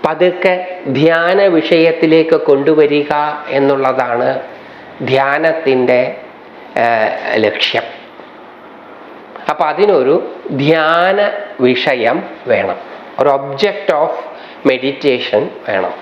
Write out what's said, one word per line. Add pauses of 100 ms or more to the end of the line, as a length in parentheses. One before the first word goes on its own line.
പതുക്കെ
ധ്യാന
വിഷയത്തിലേക്ക്
കൊണ്ടുവരിക (340)
എന്നുള്ളതാണ് (640)
ധ്യാനത്തിൻ്റെ, (640)
ഏഹ്,
ലക്ഷ്യം. (1700)
അപ്പൊ
അതിനൊരു (220)
ധ്യാന (300)
വിഷയം (240)
വേണം, (440)
ഒരു
object
of (640)
meditation (260)
വേണം.